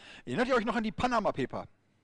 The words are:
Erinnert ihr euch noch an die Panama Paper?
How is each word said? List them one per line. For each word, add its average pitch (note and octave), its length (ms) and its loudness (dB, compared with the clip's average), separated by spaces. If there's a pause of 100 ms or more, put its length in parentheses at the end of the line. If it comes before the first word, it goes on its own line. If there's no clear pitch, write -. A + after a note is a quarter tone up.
(260)
Erinnert G3 220 0
ihr C4 80 4
euch G#3+ 100 4
noch A3+ 100 0
an A#3 80 0
die G#3+ 80 -2
Panama A3+ 400 2
Paper? A#2 360 -4 (360)